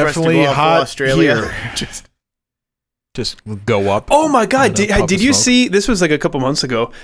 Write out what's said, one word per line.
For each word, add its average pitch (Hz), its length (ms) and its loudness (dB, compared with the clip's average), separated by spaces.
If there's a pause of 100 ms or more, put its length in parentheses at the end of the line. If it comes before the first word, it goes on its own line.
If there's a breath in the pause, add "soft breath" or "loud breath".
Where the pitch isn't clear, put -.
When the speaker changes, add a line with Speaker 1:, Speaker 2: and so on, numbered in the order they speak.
Speaker 1:
us - 80 -2
to 165 40 -4
go 165 60 0
Speaker 2:
definitely 160 220 2
Speaker 1:
off 135 80 0
Speaker 2:
hot 160 260 2
Speaker 1:
Australia. 135 540 0
Speaker 2:
here. 107 360 -6
Speaker 1:
<laughs> - 40 -10
Just - 340 -12 (1040)
Speaker 2:
Just - 280 -8 (240)
go 101 260 0
up 107 200 -2
Speaker 3:
Oh 302 160 4
my 247 200 2
God, 254 240 2
Speaker 2:
and - 20 -4
a - 80 -4
Speaker 3:
did, 208 80 -2
Speaker 2:
puff 196 140 2
of 165 60 -2
Speaker 3:
did 190 120 0
you 269 120 2
Speaker 2:
smoke. - 100 0
Speaker 3:
see, 247 240 2
this 196 200 0
was, 208 140 0
like, 160 100 2
a 147 60 0
couple 151 220 -2
months 135 240 -2
ago. 120 280 -2 (120 loud breath)